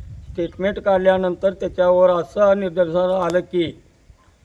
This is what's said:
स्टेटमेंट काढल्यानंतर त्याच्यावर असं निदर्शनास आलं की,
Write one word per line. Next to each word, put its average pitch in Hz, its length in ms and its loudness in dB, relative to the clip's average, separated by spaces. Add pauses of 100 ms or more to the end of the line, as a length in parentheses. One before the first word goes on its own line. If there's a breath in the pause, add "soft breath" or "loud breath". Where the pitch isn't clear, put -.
(320)
स्टेटमेंट 180 460 -6
काढल्यानंतर 190 760 0
त्याच्यावर 180 580 2
असं 196 500 2
निदर्शनास 180 640 -2
आलं 170 160 0
की, 175 240 -2 (800)